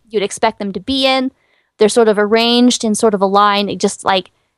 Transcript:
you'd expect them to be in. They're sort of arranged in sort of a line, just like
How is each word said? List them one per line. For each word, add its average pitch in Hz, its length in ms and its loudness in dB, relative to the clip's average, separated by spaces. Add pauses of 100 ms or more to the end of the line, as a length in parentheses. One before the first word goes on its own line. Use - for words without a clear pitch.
you'd 208 140 -4
expect 220 380 -4
them 202 140 -6
to 202 60 -8
be 269 280 -2
in. 262 240 0 (480)
They're 208 100 4
sort 233 200 2
of 202 100 0
arranged 233 640 2
in 214 100 -2
sort 214 220 0
of 185 60 -2
a 196 40 0
line, 202 540 0
just - 260 -4
like 190 240 -2 (280)